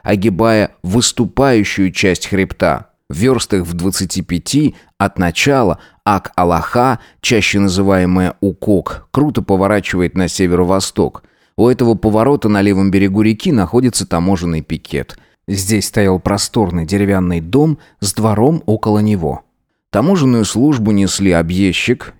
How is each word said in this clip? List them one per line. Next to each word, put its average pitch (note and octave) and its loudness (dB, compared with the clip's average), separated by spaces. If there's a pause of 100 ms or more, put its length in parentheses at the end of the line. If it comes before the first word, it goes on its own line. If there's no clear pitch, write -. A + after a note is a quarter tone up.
огибая G#2 0
выступающую G#2+ 0
часть F2+ -2
хребта. F2+ -2 (200)
Верстах G#2+ 0
в E2 -8
двадцати F2+ -4
пяти A2 -2 (240)
от G2 -2
начала F#2+ 0 (260)
Ак-Алаха, G2 0 (220)
чаще G#2 0
называемая F#2 2
Укок, G2 -2
круто C#3 0
поворачивает F#2+ 0
на F#2 0
северо-восток. F2+ 0 (340)
У A2+ 4
этого A#2 2
поворота A2 2
на G#2 2
левом G2 2
берегу G2 2
реки A2 0
находится A2 0
таможенный E2+ -2
пикет. - -8 (300)
Здесь G2 -2
стоял F#2+ 0
просторный F#2 -2
деревянный F#2 0
дом C3+ 0 (200)
с G2+ -4
двором A2 0
около G#2+ 0
него. F#2+ 0 (480)
Таможенную C3 2
службу A#2 0
несли G2 0
объездчик F2+ 0